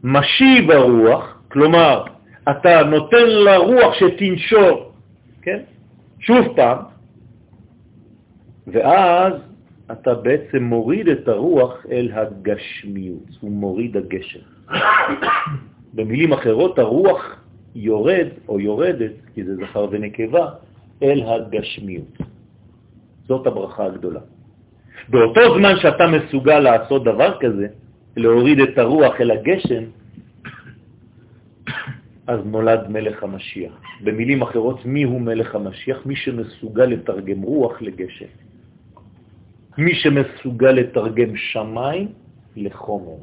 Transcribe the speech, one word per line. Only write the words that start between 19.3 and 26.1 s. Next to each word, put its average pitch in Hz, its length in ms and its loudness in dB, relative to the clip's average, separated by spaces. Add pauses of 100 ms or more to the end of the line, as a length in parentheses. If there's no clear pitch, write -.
כי 104 100 -10
זה 95 120 -8
זכר 101 360 -6
ונקבה, 110 580 -4 (540)
אל 139 200 2
הגשמיות. 104 920 -8 (1120)
זאת 131 200 -4
הברכה 101 380 -8
הגדולה. 90 340 -10 (880)
באותו 117 320 4 (160)
זמן 202 200 6
שאתה 170 300 2
מסוגל 151 520 2